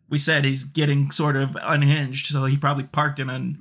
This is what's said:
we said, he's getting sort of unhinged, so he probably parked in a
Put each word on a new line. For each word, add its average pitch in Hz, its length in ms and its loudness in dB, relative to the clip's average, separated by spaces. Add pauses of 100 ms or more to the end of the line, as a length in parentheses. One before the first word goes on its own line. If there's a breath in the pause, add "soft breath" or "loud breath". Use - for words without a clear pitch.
we 151 80 0
said, 143 280 2
he's 135 180 0
getting 143 480 0
sort 147 240 0
of 135 260 -2
unhinged, 143 640 2
so 135 180 -2
he 135 120 2
probably 143 280 -2
parked 147 340 -2
in 131 100 -4
a 127 320 -6